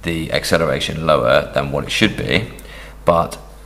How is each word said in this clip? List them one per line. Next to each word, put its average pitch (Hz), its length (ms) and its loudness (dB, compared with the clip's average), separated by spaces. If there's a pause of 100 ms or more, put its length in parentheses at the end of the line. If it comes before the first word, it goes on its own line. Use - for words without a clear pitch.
the 82 280 -4
acceleration 78 760 0
lower 69 460 4
than 69 180 -2
what 69 140 -4
it - 60 -10
should - 260 2
be, - 340 -2 (540)
but 85 340 2 (260)